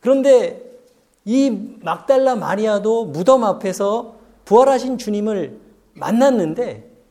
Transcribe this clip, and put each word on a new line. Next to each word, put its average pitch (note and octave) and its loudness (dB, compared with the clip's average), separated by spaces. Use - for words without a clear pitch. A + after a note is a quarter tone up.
그런데 B3+ 2
이 C4 0
막달라 C4 0
마리아도 G#3+ -2
무덤 F#3 2
앞에서 G3+ -4
부활하신 B3+ 2
주님을 G#3 -6
만났는데 G#3+ -2